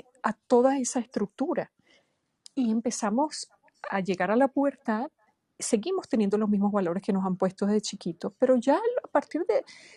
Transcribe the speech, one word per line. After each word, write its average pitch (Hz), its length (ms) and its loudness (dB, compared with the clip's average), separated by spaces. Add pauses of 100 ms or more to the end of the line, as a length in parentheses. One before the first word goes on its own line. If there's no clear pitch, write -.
(240)
a 220 100 -2
toda 262 460 4
esa 254 200 -4
estructura. 226 720 -4 (840)
Y 240 160 0
empezamos 233 800 -2 (400)
a 196 80 -2
llegar 185 320 -2
a 220 40 2
la 269 120 4
pubertad, 269 640 -2 (480)
seguimos 349 500 -2
teniendo 208 300 0
los 214 100 0
mismos 202 220 2
valores 190 320 0
que 208 100 0
nos 190 120 0
han 185 120 -2
puesto 190 300 -2
desde 208 140 2
chiquitos, - 580 -8
pero 254 180 4
ya 277 240 2 (220)
a - 40 -14
partir 302 380 -2
de, 208 180 0 (340)